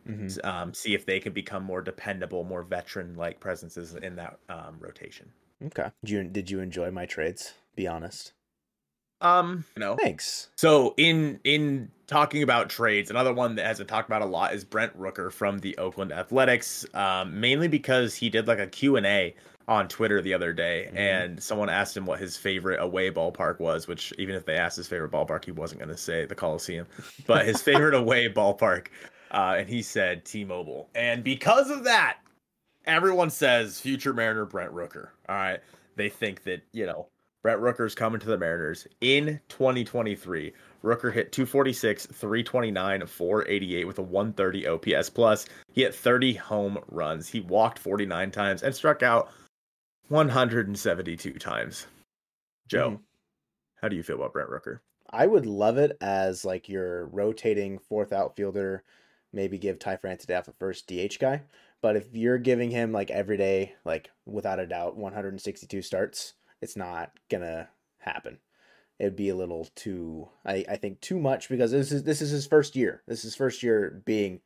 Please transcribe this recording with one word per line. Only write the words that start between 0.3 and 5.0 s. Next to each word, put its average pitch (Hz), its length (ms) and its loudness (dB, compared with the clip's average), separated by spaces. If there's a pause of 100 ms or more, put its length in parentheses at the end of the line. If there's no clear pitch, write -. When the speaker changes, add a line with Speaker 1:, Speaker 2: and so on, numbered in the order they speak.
Speaker 2:
um, 87 260 -6
see 107 200 -4
if 98 120 -2
they 95 140 0
can 95 140 -8
become 95 300 -8
more 92 180 -4
dependable, 90 640 -6
more 90 180 -8
veteran-like 87 800 -8
presences 87 540 -10
in 92 200 -12
that, 85 240 -14 (100)
um, 80 300 -14
rotation. - 500 -18 (360)